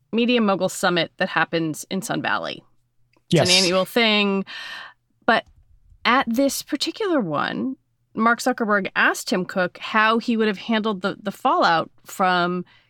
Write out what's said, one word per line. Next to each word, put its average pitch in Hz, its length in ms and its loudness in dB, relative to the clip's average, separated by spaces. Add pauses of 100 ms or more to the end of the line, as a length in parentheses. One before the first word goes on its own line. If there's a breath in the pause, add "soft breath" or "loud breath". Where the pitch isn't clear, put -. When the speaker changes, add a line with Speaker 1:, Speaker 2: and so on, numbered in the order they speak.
(100)
Speaker 1:
media 233 300 2
mogul 190 300 0
summit 175 480 -2
that 185 100 0
happens 165 640 -2
in 190 100 -4
Sun 151 220 -4
Valley. 90 420 -4 (640)
It's - 80 0
Speaker 2:
Yes. 156 160 6
Speaker 1:
an 185 120 6
annual 185 220 2
thing. 208 600 2 (800 loud breath)
But 226 180 2 (600)
at 247 220 4
this 262 360 0
particular 330 580 -2
one, 196 560 -4 (380)
Mark 226 260 0
Zuckerberg 208 560 -2
asked 285 320 0
Tim 185 160 0
Cook 180 340 -4
how 220 400 2
he 233 180 -2
would 220 120 2
have 190 100 -4
handled 214 440 -2
the, - 200 -4
the 196 80 -6
fallout 247 600 2 (160)
from 180 580 0 (260 soft breath)